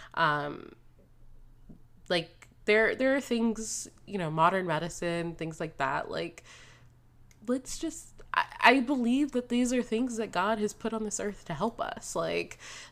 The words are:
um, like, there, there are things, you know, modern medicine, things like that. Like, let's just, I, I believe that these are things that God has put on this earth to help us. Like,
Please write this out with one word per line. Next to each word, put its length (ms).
um, 560
like, 400
there, 300
there 220
are 40
things, 680
you 120
know, 120
modern 360
medicine, 680
things 260
like 180
that. 320
Like, 320
let's 320
just, 360
I, 100
I 200
believe 520
that 160
these 240
are 100
things 360
that 140
God 260
has 140
put 200
on 120
this 160
earth 260
to 80
help 260
us. 340
Like, 440